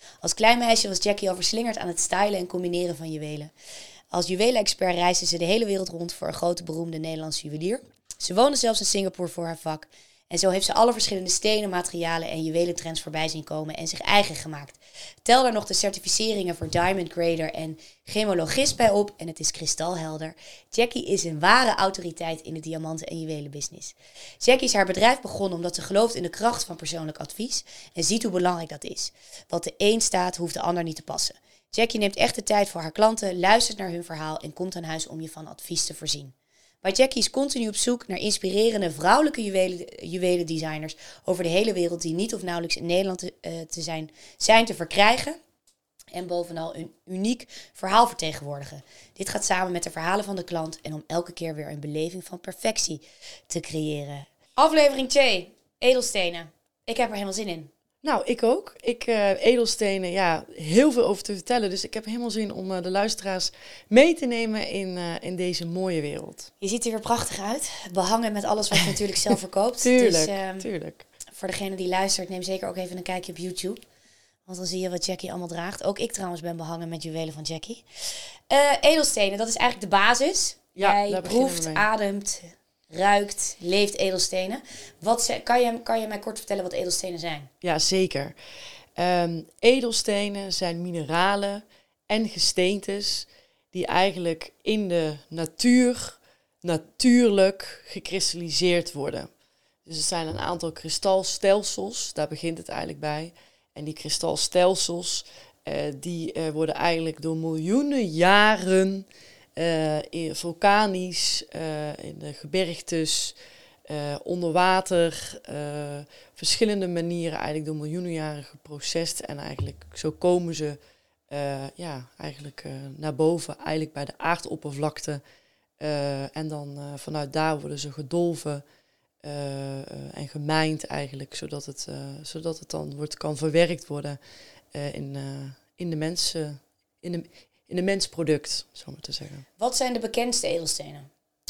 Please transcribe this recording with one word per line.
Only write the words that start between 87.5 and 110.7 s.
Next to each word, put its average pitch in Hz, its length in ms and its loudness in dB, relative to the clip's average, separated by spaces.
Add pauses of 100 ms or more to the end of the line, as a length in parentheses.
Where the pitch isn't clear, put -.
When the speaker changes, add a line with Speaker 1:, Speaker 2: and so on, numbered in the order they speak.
Speaker 2:
Ja, 170 200 0
zeker. 185 560 0 (600)
Ehm, 175 480 0 (160)
edelstenen 208 920 2
zijn 170 300 -2
mineralen 180 800 0 (420)
en 220 220 0
gesteentes 196 1000 0 (440)
die 180 160 -4
eigenlijk 170 680 0 (100)
in 214 260 0
de 160 280 0 (120)
natuur 240 920 2 (420)
natuurlijk 196 1300 4
gekristalliseerd 175 1080 0
worden. 143 380 -6 (540)
Dus 160 120 -12
het 156 80 -2
zijn 165 220 -2
een 156 120 -6
aantal 165 340 -4
kristalstelsels, 196 1400 0
daar 151 160 -2
begint 165 300 -6
het - 100 -14
eigenlijk 156 320 -8
bij. 151 320 -6 (400)
En 151 120 -12
die 156 100 -8
kristalstelsels, 175 1300 0 (380)
eh, 147 120 -8 (220)
die, 165 360 -6
eh, 160 160 -2
worden 156 260 -2
eigenlijk 165 480 0
door 160 140 -2
miljoenen 196 680 0
jaren, 190 1000 6 (460)
eh, 156 580 0
in, 160 240 -4
vulkanisch, 185 1160 2